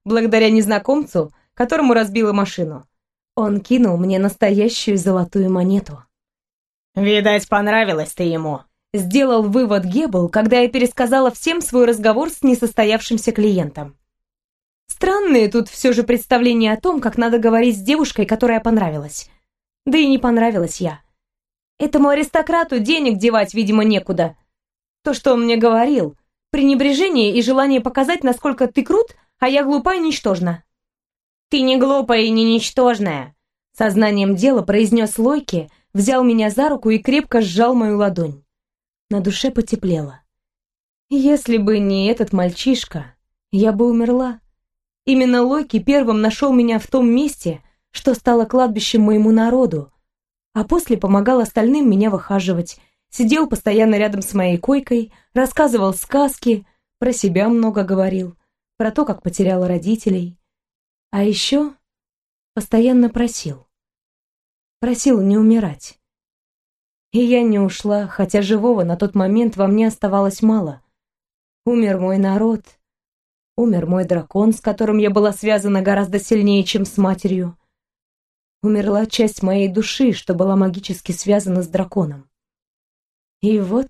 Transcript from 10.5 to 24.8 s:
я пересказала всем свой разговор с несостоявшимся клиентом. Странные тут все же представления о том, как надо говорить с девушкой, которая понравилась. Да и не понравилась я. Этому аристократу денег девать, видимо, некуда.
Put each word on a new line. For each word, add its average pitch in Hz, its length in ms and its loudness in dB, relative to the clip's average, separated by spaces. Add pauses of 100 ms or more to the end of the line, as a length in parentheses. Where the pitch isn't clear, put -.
я 247 100 2
пересказала 247 600 0
всем 330 300 -4
свой 247 240 2
разговор 226 440 0
с - 140 -8
несостоявшимся 226 880 0
клиентом. 165 680 -2 (920)
Странные 370 600 2
тут 233 200 -2
все - 240 0
же 233 100 2
представления 233 720 0
о 220 80 -4
том, 349 200 -2
как 220 160 -4
надо 233 220 0
говорить 226 380 2
с 196 60 -12
девушкой, 247 440 0
которая 226 320 0
понравилась. 170 720 -4 (560)
Да 277 100 0
и 302 120 4
не 269 100 2
понравилась 226 600 0
я. 160 200 -6 (800)
Этому 294 300 2
аристократу 311 720 0
денег 254 360 0
девать, 214 380 0
видимо, 214 300 0
некуда. 185 520 -2 (680)